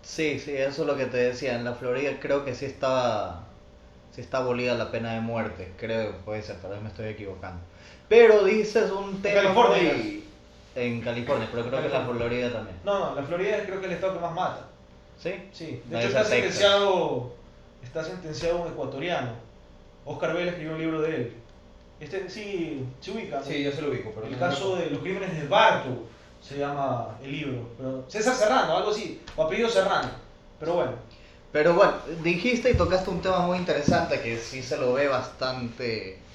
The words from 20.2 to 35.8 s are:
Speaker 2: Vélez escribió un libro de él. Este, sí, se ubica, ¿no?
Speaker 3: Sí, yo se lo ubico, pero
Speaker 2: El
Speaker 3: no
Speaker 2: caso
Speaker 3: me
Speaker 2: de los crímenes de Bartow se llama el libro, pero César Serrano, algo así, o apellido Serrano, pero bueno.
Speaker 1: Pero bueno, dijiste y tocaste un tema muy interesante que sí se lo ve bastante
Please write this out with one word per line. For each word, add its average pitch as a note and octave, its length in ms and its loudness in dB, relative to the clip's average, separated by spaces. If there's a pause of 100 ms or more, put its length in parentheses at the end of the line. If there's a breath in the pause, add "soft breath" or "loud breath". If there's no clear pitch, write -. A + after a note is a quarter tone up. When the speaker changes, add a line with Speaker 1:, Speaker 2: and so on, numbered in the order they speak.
Speaker 2:
Vélez F3 200 -2
escribió D#3+ 220 -6
un D#3+ 40 -6
libro D#3+ 220 -2
de D#3+ 140 0
él. A#2+ 180 -4 (680)
Este, F3+ 300 -8
sí, E3 580 -6 (140)
se F#3+ 100 -10
ubica, G#3 280 -6
¿no? - 40 -6
Speaker 3:
Sí, C#3+ 180 -4
yo C#3 120 0
se D#3 80 -6
lo C#3+ 80 -2
ubico, A2 260 -6
pero A2 120 -8
Speaker 2:
El A#2+ 40 -8
Speaker 3:
no B2+ 80 -8
Speaker 2:
caso F#3 380 0
Speaker 3:
me E3 60 -2
Speaker 2:
de D3+ 80 -2
los C#3 100 -4
crímenes F#3 360 -4
de D3+ 120 -6
Bartow G3 560 4 (360 loud breath)
se C#3 160 -12
llama C3+ 640 -4
el C3+ 120 -12
libro, B2+ 440 -6
pero C3 300 -6
César B3 260 0
Serrano, G#3+ 440 4
algo G#3 140 0
así, G#3+ 300 -6 (140)
o D#3 80 2
apellido A3 240 2
Serrano, F#3 400 2 (500)
pero E3 180 -2
bueno. C3 160 2 (600 loud breath)
Speaker 1:
Pero D#3 220 6
bueno, F#3 180 8 (320)
dijiste A#3 480 2
y - 40 6
tocaste F#3 340 2
un E3+ 120 -2
tema F#3 180 2
muy F3+ 180 2
interesante D#3+ 640 2
que A#2 160 -2
sí B2+ 260 -8
se C#3 140 -4
lo B2+ 160 2
ve C#3 160 4
bastante A#2+ 1120 -4 (160 loud breath)